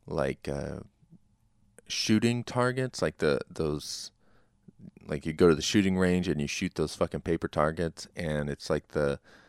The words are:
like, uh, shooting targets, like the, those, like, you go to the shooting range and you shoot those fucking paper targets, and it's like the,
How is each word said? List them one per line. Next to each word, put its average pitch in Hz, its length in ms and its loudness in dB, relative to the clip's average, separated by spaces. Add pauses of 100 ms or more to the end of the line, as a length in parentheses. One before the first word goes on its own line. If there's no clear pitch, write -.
like, 71 420 -4
uh, 71 320 -6 (1040)
shooting 117 560 2
targets, 127 600 -2
like 78 160 -2
the, 73 200 2 (100)
those, - 600 -6 (960)
like, 76 180 -6
you 85 80 -4
go 87 160 8
to 80 60 8
the 73 80 2
shooting 95 360 4
range 90 280 4
and 76 140 0
you 71 60 0
shoot - 280 -4
those 78 220 -2
fucking 80 240 -2
paper 85 260 -2
targets, 80 720 -2
and 76 320 -2
it's 71 200 -8
like 76 200 -2
the, 71 320 -2 (280)